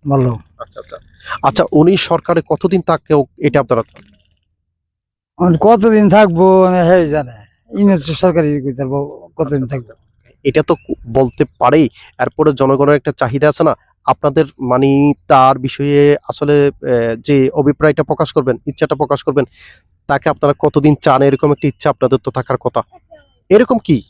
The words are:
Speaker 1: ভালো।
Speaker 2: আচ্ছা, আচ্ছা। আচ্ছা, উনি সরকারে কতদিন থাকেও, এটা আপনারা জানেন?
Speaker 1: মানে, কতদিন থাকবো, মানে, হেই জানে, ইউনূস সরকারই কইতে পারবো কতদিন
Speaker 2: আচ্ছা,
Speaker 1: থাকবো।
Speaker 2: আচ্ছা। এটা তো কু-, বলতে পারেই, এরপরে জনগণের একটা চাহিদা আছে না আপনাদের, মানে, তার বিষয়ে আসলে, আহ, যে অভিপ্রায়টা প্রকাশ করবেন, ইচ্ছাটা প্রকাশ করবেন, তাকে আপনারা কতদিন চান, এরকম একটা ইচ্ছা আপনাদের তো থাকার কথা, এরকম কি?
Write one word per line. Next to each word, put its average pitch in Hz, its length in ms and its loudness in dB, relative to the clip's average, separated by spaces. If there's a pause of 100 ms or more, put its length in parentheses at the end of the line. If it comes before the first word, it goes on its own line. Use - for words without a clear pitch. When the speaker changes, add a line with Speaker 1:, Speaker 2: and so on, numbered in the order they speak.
Speaker 1:
ভালো। 131 220 0
Speaker 2:
আচ্ছা, - 480 -16
আচ্ছা। - 180 -20 (460)
আচ্ছা, 143 280 0
উনি 170 260 4
সরকারে 170 500 -2
কতদিন 175 340 -2
থাকেও, 156 440 -2 (120)
এটা 147 220 0
আপনারা 120 220 -2
জানেন? - 320 -16 (1300)
Speaker 1:
মানে, 170 220 2
কতদিন 214 480 4
থাকবো, 190 540 4
মানে, 180 260 2
হেই 175 200 2
জানে, 143 220 -4 (480)
ইউনূস 180 320 2
সরকারই 151 500 0
কইতে 135 220 -6
পারবো 143 520 -8
কতদিন 143 280 -4
Speaker 2:
আচ্ছা, 131 140 -8
Speaker 1:
থাকবো। 120 160 -14
Speaker 2:
আচ্ছা। - 500 -20
এটা 147 200 0
তো 165 120 0
কু-, - 380 -14
বলতে 135 320 0 (140)
পারেই, 135 300 2 (300)
এরপরে 147 340 0
জনগণের 139 420 2
একটা 143 160 -4
চাহিদা 131 380 -2
আছে 156 140 -2
না 156 120 2 (300)
আপনাদের, 143 400 -2 (140)
মানে, 139 540 2 (140)
তার 131 320 4
বিষয়ে 143 580 0 (120)
আসলে, 147 380 0
আহ, 120 480 -4
যে 131 340 0
অভিপ্রায়টা 147 540 0
প্রকাশ 156 300 -4
করবেন, 127 320 -2
ইচ্ছাটা 151 300 -4
প্রকাশ 139 280 -4
করবেন, 135 220 -2 (640)
তাকে 139 220 -2
আপনারা 143 300 -2
কতদিন 147 420 2
চান, 131 200 2
এরকম 139 300 0
একটা 147 160 -2
ইচ্ছা - 220 -4
আপনাদের 131 280 0
তো - 140 -6
থাকার 127 260 -6
কথা, - 240 -4 (680)
এরকম 233 280 2
কি? 143 320 -2